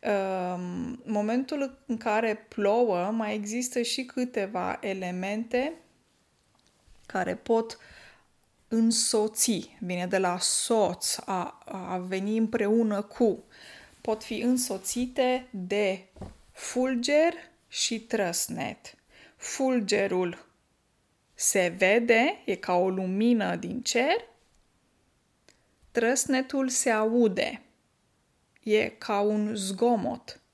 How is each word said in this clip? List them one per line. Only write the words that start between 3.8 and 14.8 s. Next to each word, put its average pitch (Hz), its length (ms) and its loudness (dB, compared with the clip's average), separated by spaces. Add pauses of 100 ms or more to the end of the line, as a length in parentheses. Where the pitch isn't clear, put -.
și 233 220 -2
câteva 208 760 -4
elemente 202 920 -4 (1300)
care 185 280 -4
pot 226 440 -2 (920)
însoți, 226 1120 0
vine 180 260 -4
de 185 120 2
la 185 200 2
soț, - 840 0
a, 190 400 -4
a 185 340 -6
veni 190 380 -2
împreună 220 680 2
cu, - 420 0 (560)
pot 220 240 -4
fi 220 140 -6
însoțite 254 1120 0